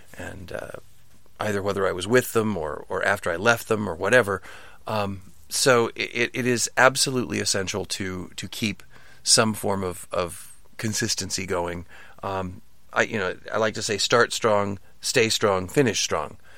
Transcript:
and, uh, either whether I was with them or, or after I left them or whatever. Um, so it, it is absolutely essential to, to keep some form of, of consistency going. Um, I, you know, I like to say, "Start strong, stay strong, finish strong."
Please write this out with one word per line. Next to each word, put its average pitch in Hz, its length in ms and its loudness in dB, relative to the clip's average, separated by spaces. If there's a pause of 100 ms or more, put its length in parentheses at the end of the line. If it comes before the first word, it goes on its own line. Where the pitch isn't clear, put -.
(160)
and, 90 360 -12
uh, - 260 -10 (640)
either 101 240 -2
whether 98 240 0
I 90 40 2
was 90 160 -4
with 123 260 4
them 110 220 2
or, 78 320 -6
or 92 160 -2
after 98 280 0
I 85 40 0
left 113 320 2
them 104 220 0
or 82 60 -4
whatever. 98 480 4 (420)
Um, 101 380 -4 (260)
so 120 460 4
it, - 400 -2
it 127 100 -2
is 123 320 2
absolutely 127 640 4
essential 98 460 -2
to, 92 500 -6
to - 120 -8
keep - 360 -4 (400)
some 110 320 4
form 98 280 -2
of, 90 280 -6
of - 400 -4 (260)
consistency 101 680 -4
going. 87 400 -2 (380)
Um, 95 380 -4 (300)
I, 117 120 2
you 117 140 -2
know, 92 180 -2 (160)
I 107 60 -2
like 110 180 2
to 110 60 -6
say, 104 160 -2
"Start - 360 4
strong, 101 460 2 (220)
stay 113 280 4
strong, 95 380 2
finish 120 340 2
strong." 80 360 -4 (200)